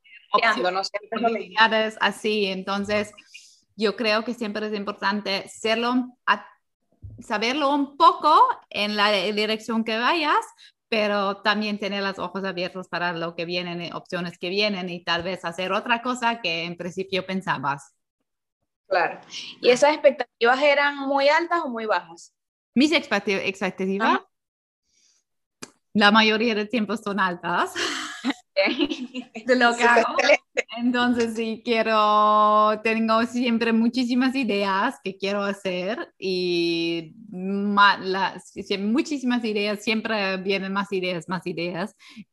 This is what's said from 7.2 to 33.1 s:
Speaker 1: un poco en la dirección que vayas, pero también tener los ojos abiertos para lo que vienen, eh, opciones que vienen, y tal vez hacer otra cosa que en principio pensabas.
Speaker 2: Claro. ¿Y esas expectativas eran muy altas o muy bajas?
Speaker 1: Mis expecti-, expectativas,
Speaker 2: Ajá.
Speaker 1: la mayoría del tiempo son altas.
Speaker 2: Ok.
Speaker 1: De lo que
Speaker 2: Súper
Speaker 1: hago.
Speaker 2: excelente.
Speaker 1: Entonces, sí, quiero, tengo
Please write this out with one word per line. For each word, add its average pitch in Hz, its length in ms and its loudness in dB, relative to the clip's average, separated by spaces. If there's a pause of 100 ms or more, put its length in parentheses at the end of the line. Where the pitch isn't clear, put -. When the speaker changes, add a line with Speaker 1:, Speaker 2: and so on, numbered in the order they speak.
Speaker 1:
un 285 220 -2
poco 339 420 4 (320)
en 208 280 -4
la 208 160 4
dirección 214 720 -2
que 220 120 -2
vayas, 320 480 0 (440)
pero 202 520 0
también 208 380 0
tener 202 240 -4
los 196 160 -6
ojos 180 240 -6
abiertos 185 460 -6
para 175 240 -2
lo 170 220 -6
que 170 100 -6
vienen, 175 360 -6
eh, 165 120 -10
opciones 175 440 -8
que 180 120 -6
vienen, 196 400 -2
y 175 160 -10
tal 170 180 -2
vez 180 220 -6
hacer 185 260 -4
otra 233 300 0
cosa 240 400 -4
que 165 240 -4
en 175 100 -8
principio 180 500 -6
pensabas. 165 680 -4 (920)
Speaker 2:
Claro. 180 340 0 (400)
¿Y - 80 4
esas 269 240 6
expectativas 262 680 2
eran 285 360 4
muy 277 320 0
altas 339 340 2
o 285 60 -6
muy 226 160 -8
bajas? 175 480 -4 (440)
Speaker 1:
Mis 294 140 4
expecti-, 202 400 0 (160)
expectativas, 196 640 -2
Speaker 2:
Ajá. 381 160 0 (1700)
Speaker 1:
la 208 180 6
mayoría 220 420 4
del 208 160 -4
tiempo 214 280 -2
son 202 220 -4
altas. 180 540 -2 (520)
Speaker 2:
Ok. 247 1200 -4
Speaker 1:
De 247 100 4
lo 240 200 4
que 240 80 -2
Speaker 2:
Súper 240 200 6
Speaker 1:
hago. - 140 -2
Speaker 2:
excelente. - 500 2 (100)
Speaker 1:
Entonces, 240 580 0
sí, 226 280 -6
quiero, 214 1200 4
tengo 226 420 2